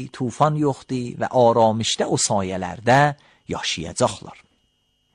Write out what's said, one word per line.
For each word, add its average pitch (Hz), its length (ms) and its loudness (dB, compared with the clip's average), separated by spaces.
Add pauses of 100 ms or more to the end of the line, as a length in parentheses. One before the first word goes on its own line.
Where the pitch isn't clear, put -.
(160)
tufan 147 380 0 (120)
yoxdi 131 360 -4 (180)
və 113 80 -2 (160)
aramışda 113 600 2 (100)
o - 20 2 (120)
sayələrdə 95 720 0 (480)
yaşayacaqlar. - 880 -4 (800)